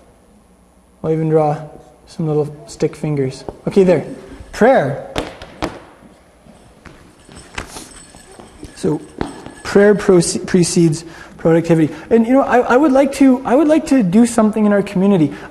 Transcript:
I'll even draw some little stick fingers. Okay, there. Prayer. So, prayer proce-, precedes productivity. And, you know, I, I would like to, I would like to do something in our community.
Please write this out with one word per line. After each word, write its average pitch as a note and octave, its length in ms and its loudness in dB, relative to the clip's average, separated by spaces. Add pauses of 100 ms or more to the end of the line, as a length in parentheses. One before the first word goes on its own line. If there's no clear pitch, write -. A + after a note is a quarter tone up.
(1040)
I'll D#3+ 80 -4
even D#3+ 180 -2
draw D#3 280 0 (500)
some D#3+ 220 -8
little D3 200 -2 (180)
stick - 280 -6
fingers. C#3+ 500 -6 (220)
Okay, G3 160 2
there. F3+ 220 2 (480)
Prayer. G#3 560 0 (3750)
So, D#3 240 -4 (600)
prayer G3+ 320 4
proce-, F3+ 520 0
precedes E3 580 0 (340)
productivity. E3 540 2 (160)
And, A3+ 160 2
you A#3 80 -2
know, C4+ 100 4
I, A#3 160 0
I B3 180 2
would D4 160 2
like C4+ 220 2
to, C4 300 2
I A3 120 0
would D#4 100 2
like D#4 200 0
to C4 180 2
do G#3+ 220 4
something G#3+ 380 0
in G#3 80 2
our G3+ 100 2
community. F#3 500 0 (180)